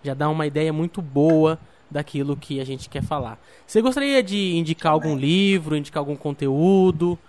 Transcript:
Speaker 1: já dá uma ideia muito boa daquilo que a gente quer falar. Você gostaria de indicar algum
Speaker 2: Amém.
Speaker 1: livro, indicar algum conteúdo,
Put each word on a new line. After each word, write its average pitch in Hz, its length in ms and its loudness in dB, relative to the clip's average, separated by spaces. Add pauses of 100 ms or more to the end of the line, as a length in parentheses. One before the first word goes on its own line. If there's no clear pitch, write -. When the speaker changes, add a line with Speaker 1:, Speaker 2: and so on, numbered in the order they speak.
Speaker 1:
já 139 120 -6
dá 147 160 -2
uma 156 160 -2
ideia 151 260 -2
muito 170 300 -4
boa 156 560 4 (320)
daquilo 143 460 -6
que 139 240 -8
a 131 40 -6
gente 131 240 -10
quer 139 140 -8
falar. 123 360 -6 (280)
Você 220 160 2
gostaria 269 400 2
de 190 340 -2
indicar 160 360 0
algum 156 200 0
Speaker 2:
Amém. 135 80 -4
Speaker 1:
livro, 165 560 2
indicar 147 240 -6
algum 143 160 -6
conteúdo, 165 1000 2 (100)